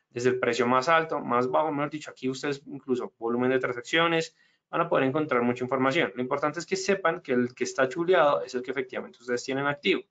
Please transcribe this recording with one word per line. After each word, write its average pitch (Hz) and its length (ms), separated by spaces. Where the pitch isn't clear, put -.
desde 123 200
el 127 100
precio 120 280
más 127 220
alto, 160 320
más 123 280
bajo, 156 220
mejor 143 180
dicho, 151 220
aquí - 180
ustedes 139 380
incluso 123 500
volumen 120 320
de 131 80
transacciones, 160 800
van 160 120
a 165 80
poder 147 160
encontrar 135 360
mucha 123 220
información. 131 500
Lo 123 80
importante 143 380
es 160 80
que 190 80
sepan 170 460
que - 100
el 123 240
que - 80
está 131 260
chuleado 165 540
es - 100
el 123 80
que 131 100
efectivamente - 500
ustedes 123 220
tienen 135 220
activo. 143 460